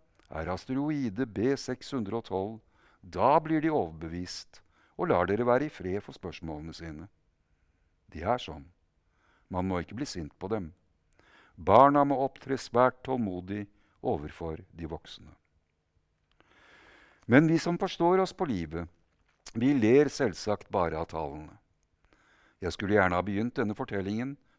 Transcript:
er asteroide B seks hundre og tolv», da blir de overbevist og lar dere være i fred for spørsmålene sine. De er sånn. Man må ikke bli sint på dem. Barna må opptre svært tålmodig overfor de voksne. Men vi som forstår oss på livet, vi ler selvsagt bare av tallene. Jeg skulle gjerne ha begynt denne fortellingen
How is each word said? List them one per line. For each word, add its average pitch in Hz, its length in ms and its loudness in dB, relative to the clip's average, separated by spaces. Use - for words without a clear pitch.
er 80 160 -6
asteroide 131 800 -4
B 107 300 0
seks - 360 -10
hundre 113 280 -4
og - 80 -12
tolv», 101 320 -6
da 95 420 2
blir 156 160 0
de 156 120 0
overbevist 85 920 -6
og 90 140 -4
lar 90 160 4
dere 107 200 0
være 127 200 2
i 151 60 -10
fred 92 320 -6
for - 120 -18
spørsmålene 78 600 -10
sine. 82 320 -14
De 80 100 -12
er 120 180 0
sånn. 76 240 -14
Man 92 200 -2
må 90 140 -2
ikke 104 160 -12
bli 139 100 -6
sint 80 300 -10
på 95 140 -10
dem. 95 180 -6
Barna 139 520 8
må 139 160 0
opptre 131 360 -6
svært 127 440 2
tålmodig 101 600 -4
overfor 80 580 -6
de 80 160 -10
voksne. - 440 -14
Men 147 220 8
vi 160 140 6
som 175 160 -2
forstår 180 460 2
oss - 120 -8
på 180 120 -4
livet, 85 400 -4
vi 127 220 2
ler 131 360 6
selvsagt - 600 -4
bare 82 260 0
av 82 140 -6
tallene. 76 460 -8
Jeg 85 120 -4
skulle 104 200 -2
gjerne 92 240 6
ha 90 80 0
begynt 107 320 -2
denne 107 160 -2
fortellingen 110 640 -6